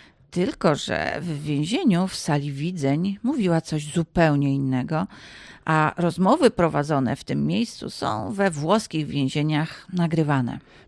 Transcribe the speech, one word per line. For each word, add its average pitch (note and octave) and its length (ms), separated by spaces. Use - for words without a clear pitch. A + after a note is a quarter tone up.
Tylko F3+ 440
że - 460
w D#3 220
więzieniu F3+ 640
w - 80
sali D3 360
widzeń D#3+ 720
mówiła G3 380
coś D3 320
zupełnie D3 640
innego, C#3 520
a D#3 320
rozmowy F#3+ 540
prowadzone D3 640
w - 80
tym C#3+ 220
miejscu G3+ 440
są - 420
we G3 180
włoskich D#3 560
więzieniach D3 840
nagrywane. D3+ 640